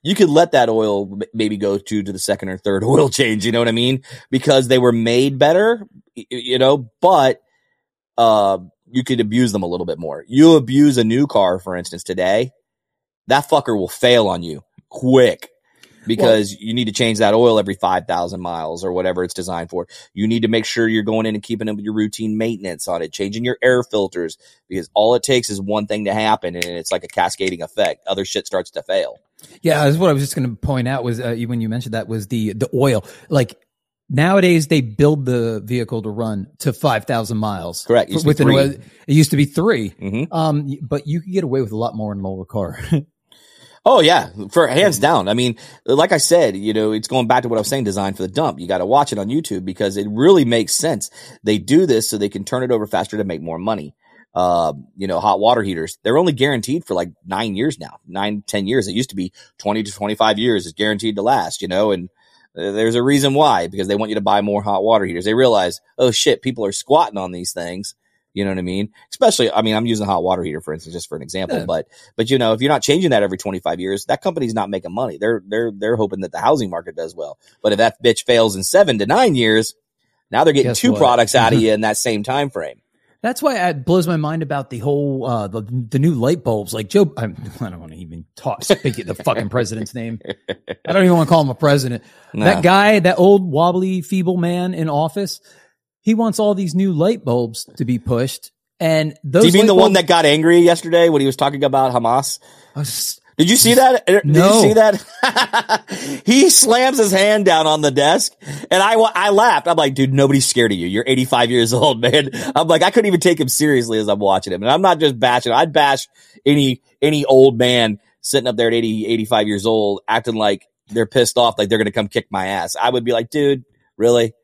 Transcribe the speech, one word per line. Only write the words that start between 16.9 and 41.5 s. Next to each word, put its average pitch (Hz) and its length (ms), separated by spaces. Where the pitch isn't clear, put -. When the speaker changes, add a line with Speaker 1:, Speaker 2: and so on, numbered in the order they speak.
Speaker 1:
change 113 260
that 107 160
oil 117 240
every 98 160
five 92 320
thousand 87 340
miles 85 440
or 90 80
whatever 90 320
it's 87 100
designed 85 360
for. 87 180
You 104 140
need 113 140
to 110 60
make 113 160
sure 117 220
you're 110 160
going 110 240
in 107 80
and 104 80
keeping 107 260
up 104 60
with 104 100
your 107 100
routine 107 440
maintenance 98 480
on 85 160
it, 80 100
changing 104 320
your 123 160
air 123 220
filters, 92 560
because 90 260
all 110 220
it 117 80
takes 123 260
is 98 100
one 104 280
thing 107 160
to 98 100
happen 107 400
and 87 100
it's 87 280
like 90 100
a - 60
cascading 90 520
effect. 82 460
Other 98 180
shit - 220
starts 92 240
to 78 140
fail. 85 340
Speaker 2:
Yeah, 151 220
that's 147 120
what 180 120
I 151 40
was 139 100
just - 140
gonna 123 180
point 127 320
out 131 160
was, 120 180
uh, 120 100
you, 117 180
when 120 120
you 110 80
mentioned 117 260
that 110 120
was 110 220
the, 110 240
the 110 200
oil. 123 320
Like, 139 300
nowadays 170 600
they 151 140
build 143 440
the 117 380
vehicle 113 380
to 107 80
run 107 360
to 135 120
five 117 340
thousand 113 320
miles. 98 460
Speaker 1:
Correct. 120 260
It - 20
used 160 100
to 156 40
be - 20
Speaker 2:
With 151 140
an 135 40
Speaker 1:
three. 135 100
Speaker 2:
oil, 139 140
it 143 40
used 151 200
to 143 40
be 147 100
three. 147 440
Speaker 1:
Mm-hmm. 107 420
Speaker 2:
Um, 151 360
y-, 139 120
but 143 280
you 160 120
could 180 120
get 185 100
away 135 200